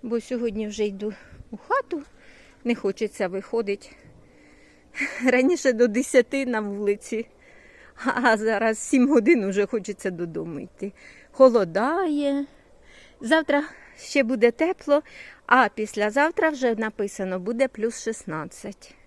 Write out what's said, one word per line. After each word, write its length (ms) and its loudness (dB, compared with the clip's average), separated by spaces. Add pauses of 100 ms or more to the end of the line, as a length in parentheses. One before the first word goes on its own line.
Бо 180 -4
сьогодні 460 -4
вже 180 -4
йду 280 -6 (380)
у 60 -14
хату, 460 -4 (600)
не 120 0
хочеться 520 -4
виходить. 680 -6 (1300)
Раніше 480 4
до 140 4
десяти 580 2
на 160 -2
вулиці, 680 -4 (760)
а 320 2
зараз 420 -2
сім 300 2
годин 340 4
уже 220 0
хочеться 460 -6
додому 480 -8
йти. 320 -12 (400)
Холодає. 1120 4 (760)
Завтра 420 2 (360)
ще 240 0
буде 280 2
тепло, 500 0 (440)
а 240 4
післязавтра 800 0
вже 260 -2
написано, 640 -6
буде 280 0
плюс 360 -6
шістнадцять. 920 -10 (120)